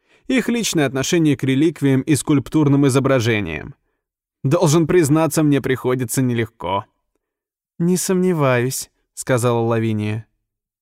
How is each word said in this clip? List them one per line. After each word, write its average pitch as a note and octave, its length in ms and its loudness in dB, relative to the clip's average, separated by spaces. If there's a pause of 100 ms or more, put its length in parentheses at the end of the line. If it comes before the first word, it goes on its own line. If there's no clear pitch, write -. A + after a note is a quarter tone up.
(300)
Их B3+ 180 0
личное G#3 380 -2
отношение C#3 500 0
к - 80 -6
реликвиям C3+ 580 0
и D3+ 140 0
скульптурным C#3+ 720 2
изображениям? A#2+ 880 0 (680)
Должен D#3+ 420 2
признаться, D#3+ 560 2
мне C#3+ 180 2
приходится B2+ 640 -2
нелегко. A2+ 640 -4 (920)
«Не F3 180 0
сомневаюсь», — D3+ 960 -2 (240)
сказала A#2+ 440 -2
Лавиния. A2+ 680 -2 (540)